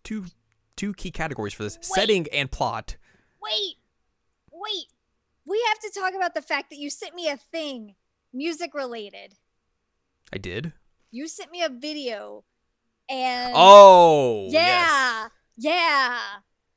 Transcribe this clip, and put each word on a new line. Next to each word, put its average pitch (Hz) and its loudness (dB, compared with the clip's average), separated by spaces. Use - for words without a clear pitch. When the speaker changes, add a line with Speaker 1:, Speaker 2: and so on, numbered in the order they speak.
Speaker 1:
two, 214 -12
two 202 -8
key - -14
categories 127 -8
for - -10
this: 104 -10
Speaker 2:
Wait. - -20
Speaker 1:
setting 196 -2
and 139 -6
plot. 113 -8
Speaker 2:
Wait, 427 -10
wait. 381 -14
We 427 -6
have 427 -6
to 427 -14
talk 370 -6
about 359 -6
the 302 -6
fact 285 -8
that 294 -20
you 285 -12
sent 339 -16
me 349 -8
a 277 -8
thing, 262 -12
music 302 -10
related. 214 -14
Speaker 1:
I - -12
did? 98 -12
Speaker 2:
You 262 -14
sent 349 -18
me 349 -8
a 311 -4
video, 240 -12
and 247 -6
Speaker 1:
Oh, 165 10
Speaker 2:
yeah, 285 0
Speaker 1:
yes. - -
Speaker 2:
yeah. 277 -2